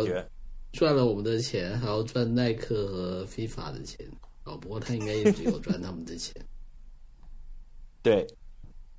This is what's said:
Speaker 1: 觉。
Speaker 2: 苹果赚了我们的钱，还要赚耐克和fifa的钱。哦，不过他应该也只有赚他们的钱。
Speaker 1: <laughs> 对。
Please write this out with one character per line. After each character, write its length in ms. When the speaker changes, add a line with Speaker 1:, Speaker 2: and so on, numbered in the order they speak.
Speaker 1:
觉。 80
Speaker 2:
苹 0
果 120
赚 220
了 120
我 80
们 100
的 140
钱， 420
还 60
要 160
赚 300
耐 200
克 340
和 380
fifa 480
的 100
钱。 240
哦， 120
不 120
过 100
他 160
应 100
该 100
也 180
只 120
有 160
赚 220
他 80
们 140
的 120
钱。 180
Speaker 1:
<laughs> 840
对。 240